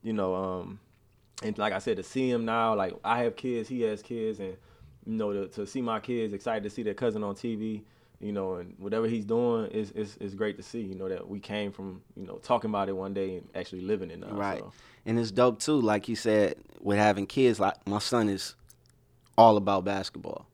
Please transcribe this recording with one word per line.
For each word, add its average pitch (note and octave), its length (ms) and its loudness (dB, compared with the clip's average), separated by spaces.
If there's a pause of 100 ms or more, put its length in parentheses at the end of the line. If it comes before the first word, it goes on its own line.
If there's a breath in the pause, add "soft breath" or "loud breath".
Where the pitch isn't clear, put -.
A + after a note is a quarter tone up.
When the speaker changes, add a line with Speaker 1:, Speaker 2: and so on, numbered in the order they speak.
Speaker 1:
you A2 100 -4
know, F#2+ 220 0
um, F#2+ 440 -6 (600)
and G#2+ 160 -4
like G#2 160 0
I F#2+ 60 -2
said, G#2 180 -2
to F#2+ 60 -8
see C3 260 -2
him A#2 160 0
now, A2+ 300 2
like, F#2+ 180 -2 (100)
I A#2 200 0
have A#2 120 0
kids, A#2 340 -4
he B2 120 -4
has G#2+ 200 0
kids, A2 380 -6
and, F#2+ 160 -8 (500 soft breath)
you A2 80 -4
know, G#2+ 200 0
to, G2 140 -2
to G#2 180 -8
see B2+ 160 -6
my A2+ 180 0
kids A2+ 340 -2
excited G#2+ 300 -2
to G#2 60 -6
see A#2+ 140 -8
their G#2 100 0
cousin G#2+ 300 0
on G2+ 120 -4
T A#2 200 -4
V, G#2+ 280 -6 (360 soft breath)
you G#2 120 -6
know, F#2+ 240 -2
and F2+ 220 -12
whatever G#2+ 300 0
he's A2+ 180 -2
doing, A2+ 460 2
it's, G#2+ 200 -4
it's, G#2 300 -8
it's G2 140 -8
great G#2 220 -2
to F#2+ 60 -16
see, - 180 -10
you F#2+ 140 -8
know, F#2+ 140 -6
that F#2 180 -6
we G2 120 -8
came G#2 320 -4
from, F#2+ 300 -12 (140)
you F#2+ 100 -12
know, F#2+ 120 -12
talking A2+ 320 0
about G2+ 180 0
it G2 80 -2
one F#2+ 180 -6
day F#2+ 240 -4
and - 180 -14
actually F2+ 260 -8
living F#2 300 -4
it F2 80 -14
now, F#2+ 120 -12
Speaker 2:
Right. G2+ 280 -4
Speaker 1:
so. G1+ 120 -14 (340 soft breath)
Speaker 2:
And A2+ 140 2
it's A2 120 -2
dope, B2 280 6
too, D3+ 220 2
like G#2 260 2
you A#2 80 -2
said, G#2 400 4 (240)
with G2+ 180 2
having G2+ 280 6
kids, A#2+ 340 4
like, F#2+ 160 2 (120)
my G#2 120 0
son A2 300 2
is - 260 -4 (840)
all A2+ 200 12
about G2 260 2
basketball. - 720 -6